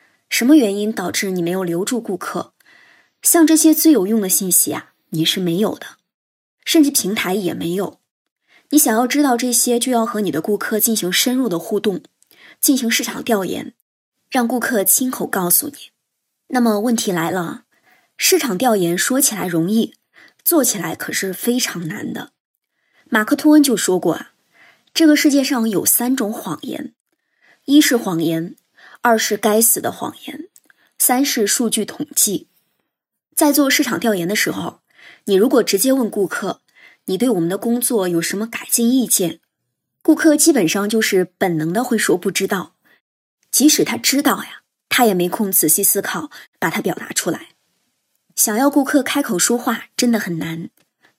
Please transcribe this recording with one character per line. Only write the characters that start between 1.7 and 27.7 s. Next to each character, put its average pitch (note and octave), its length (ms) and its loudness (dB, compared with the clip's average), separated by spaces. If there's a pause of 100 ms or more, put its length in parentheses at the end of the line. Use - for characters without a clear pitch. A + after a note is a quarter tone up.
住 A#3 160 -4
顾 G#3+ 160 -6
客？ - 380 -8 (680)
像 E4 240 6
这 D#4+ 80 4
些 D#4 200 6
最 D#4+ 180 4
有 G3 140 4
用 A3 140 2
的 F#3+ 80 -2
信 F#3 220 -2
息 - 220 0
啊， - 220 -10 (160)
你 D#3+ 140 0
是 - 140 -2
没 F3 200 -2
有 G#3 180 0
的， - 220 -20 (640)
甚 E4 180 4
至 C#4 80 4
平 G#3 240 -2
台 F#3 200 -2
也 G3 180 -2
没 E3+ 220 -6
有。 - 260 -6 (680)
你 C#4+ 80 4
想 C4+ 140 2
要 A#3 140 2
知 C#4 160 0
道 C4 140 2
这 B3 160 -2
些， A#3 260 0
就 B3+ 140 -2
要 A#3 120 2
和 G#3+ 160 -6
你 F#3+ 100 -2
的 D3 100 -4
顾 G#3 180 -2
客 G#3+ 220 -4
进 A3+ 160 0
行 F3+ 160 -4
深 B3 240 0
入 C4 120 0
的 E3+ 100 -2
互 G3+ 200 -4
动， G3+ 240 -4 (580)
进 C#4 160 2
行 A#3 140 -2
市 - 140 -2
场 - 180 -10
调 G3+ 220 0
研， - 300 -8 (540)
让 A#3+ 200 0
顾 B3+ 100 -2
客 A#3 240 0
亲 B3+ 280 0
口 - 160 -6
告 F3+ 220 -2
诉 - 200 0
你。 - 220 -20 (580)
那 B3+ 120 0
么 A3 200 2
问 A#3 160 0
题 A3 160 -2
来 E3+ 180 -2
了， F3+ 340 -6 (520)
市 - 220 2
场 C4 180 -2
调 A#3 180 2
研 F3 220 2
说 B3+ 240 0
起 C4 160 0
来 F3+ 100 -6
容 E3+ 240 0
易， A3 240 0 (480)
做 D#4 220 2
起 G3+ 140 -2
来 D#3+ 180 -8
可 - 160 -10
是 F#3+ 200 -4
非 A#3+ 280 -2
常 F3 260 -6
难 - 260 -8
的。 - 200 -12 (760)
马 G#3+ 140 0
克· B3 160 0
吐 D4+ 120 4
温 D4+ 120 8
就 C4+ 140 2
说 F3+ 240 0
过 E3 140 0
啊， - 180 -14 (600)
这 D#4+ 140 4
个 D4+ 80 8
世 D4 160 2
界 C4+ 140 2
上 A#3+ 260 -2
有 F#3 160 -2
三 B3+ 300 0
种 A3 160 -4
谎 - 300 -10
言： - 300 -10 (760)
一 C#4+ 140 6